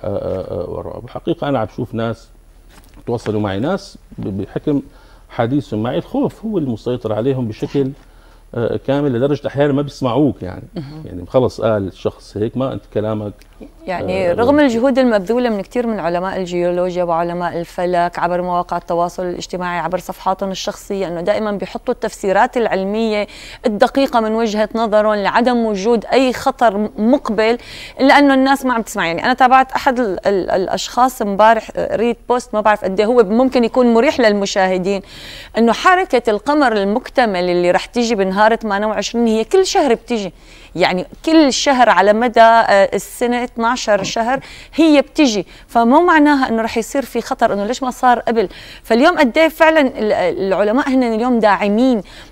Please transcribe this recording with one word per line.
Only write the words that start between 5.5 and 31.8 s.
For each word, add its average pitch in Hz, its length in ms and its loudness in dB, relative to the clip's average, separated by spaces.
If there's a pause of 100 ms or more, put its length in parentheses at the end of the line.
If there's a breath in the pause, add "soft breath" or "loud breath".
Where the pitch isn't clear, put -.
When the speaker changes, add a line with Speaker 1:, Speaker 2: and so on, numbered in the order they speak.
Speaker 1:
معي 139 160 -4
الخوف - 460 -6
هو 214 140 -4
المسيطر 123 540 -4
عليهم 123 360 -2
بشكل، 135 420 -4 (640 soft breath)
آه، 113 220 -2 (100)
كامل، 143 260 0
لدرجة 135 340 -2
أحيانًا 143 260 0
ما 143 100 0
بيسمعوك 139 600 -2
يعني. 92 200 -12 (140)
Speaker 2:
مهم. 151 300 -14
Speaker 1:
يعني 90 200 -12
خلص 127 340 0
قال 107 260 0
الشخص - 500 -8
هيك، 110 200 -4
ما 127 160 -4
أنت - 100 -10 (120)
كلامك، 107 380 -4 (540)
Speaker 2:
يعني 185 440 -2
Speaker 1:
آه، 175 40 0
Speaker 2:
رغم 247 260 2
Speaker 1:
آه، - 40 6
Speaker 2:
الجهود 240 340 2
المبذولة 233 520 0
من 208 100 -4
كتير 240 260 -4
من 220 140 -4
علماء 175 360 -4
الجيولوجيا 175 680 -2
وعلماء 170 560 -4
الفلك 175 580 -2
عبر 175 240 -2
مواقع 175 340 -4
التواصل 175 460 -4
الاجتماعي، 175 560 -6
عبر 170 200 -4
صفحاتهم 190 520 -6
الشخصية، 196 580 -6
أنه 170 120 -6
دائمًا 208 320 -2
بيحطوا 220 420 -6
التفسيرات 214 600 -2
العلمية 208 720 -2 (400 loud breath)
الدقيقة 247 540 2
من 220 140 -2
وجهة 214 400 0
نظرهم 214 400 0
لعدم 226 520 0
وجود 208 380 0
أي 254 280 2
خطر 233 440 0
م-، 214 220 -2
مقبل، 226 600 0 (420 loud breath)
إلا 269 180 6
أنه 285 160 6
الناس 262 320 2
ما 254 80 0
عم 226 80 -2
تسمع. 196 240 -4
يعني 165 180 -4
أنا 254 100 2
تابعت 262 380 4
أحد 254 280 0
ال-، 196 260 -2
ال-، 196 240 0
الأشخاص 240 720 -2
امبارح، 214 540 2
آه، 175 200 -4